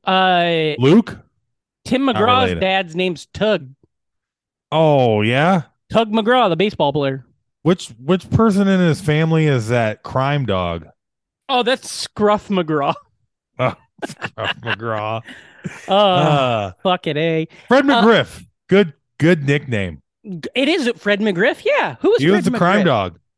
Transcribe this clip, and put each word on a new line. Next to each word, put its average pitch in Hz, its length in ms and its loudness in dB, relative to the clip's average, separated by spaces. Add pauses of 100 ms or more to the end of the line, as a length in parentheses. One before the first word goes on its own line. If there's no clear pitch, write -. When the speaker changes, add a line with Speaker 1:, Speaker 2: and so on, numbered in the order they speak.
Speaker 1:
uh, 175 720 0
Speaker 2:
Luke? 151 400 2 (680)
Speaker 1:
Tim 262 200 -2
Speaker 2:
Not 247 100 0
Speaker 1:
McGraw's 247 280 2
Speaker 2:
related. 180 180 -2
Speaker 1:
dad's 190 340 -2
name's 185 300 -4
Tug. 185 440 -4 (1040)
Speaker 2:
Oh, 139 500 4
yeah? 143 420 0 (280)
Speaker 1:
Tug 214 200 0
McGraw, 226 380 2
the 165 60 0
baseball 165 380 -2
player. 135 320 -4 (380)
Speaker 2:
Which, 175 260 -2 (100)
which 170 300 -4
person 202 380 2
in 190 120 2
his 170 220 0
family 160 460 0
is 123 220 0
that 117 340 -2
crime 139 420 -2
dog? 87 420 -4 (640)
Speaker 1:
Oh, 247 140 0
that's 254 280 -4
Scruff - 580 -2
McGraw. 156 500 -2
<laughs> - 40 -20 (560)
Speaker 2:
Oh, 127 160 -2 (300)
Scruff - 560 -10
McGraw. 110 600 -6 (640)
Speaker 1:
Uh, - 60 -2
Speaker 2:
Uh, 147 800 2 (100)
Speaker 1:
fucking 180 360 -2
A. 160 300 -2 (200)
Speaker 2:
Fred 269 220 4
Speaker 1:
Uh, 240 120 2
Speaker 2:
McGriff. 208 420 2 (240)
Good, 185 260 2 (260)
good 156 260 2
nickname. 120 560 -2 (540)
Speaker 1:
It 262 120 0
is 311 300 0
Fred 202 220 -2
McGriff. 214 440 -2
Yeah. 427 380 -2
Who 349 80 2
was 453 120 2
Speaker 2:
He 147 80 2
Speaker 1:
Fred 208 80 4
Speaker 2:
was 175 80 0
the - 60 2
Speaker 1:
McGriff? 240 60 -4
Speaker 2:
crime 190 280 2
dog. 101 340 -2 (180)